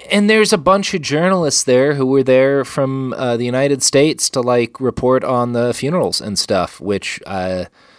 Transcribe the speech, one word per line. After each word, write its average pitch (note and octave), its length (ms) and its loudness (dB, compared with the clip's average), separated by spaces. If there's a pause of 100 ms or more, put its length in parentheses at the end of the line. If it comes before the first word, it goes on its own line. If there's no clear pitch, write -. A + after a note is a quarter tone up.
(120)
and G#3 180 2
there's A3 240 4
a G3 40 4
bunch F#3+ 360 0
of F3 80 -4
journalists D#3+ 640 0
there C3+ 320 4
who C3+ 100 0
were C3+ 180 4
there C3+ 400 4
from, C3+ 500 -4
uh, B2 240 -4
the B2 80 -4
United C3 380 0
States C#3+ 460 2
to, C3 120 -2
like, A#2+ 380 0
report B2+ 460 0
on A#2+ 280 -2
the A#2+ 200 0
funerals C3+ 480 -4
and G2+ 180 -6
stuff, F2+ 400 -2
which, G2 460 -6
uh, F#3 400 -6 (340)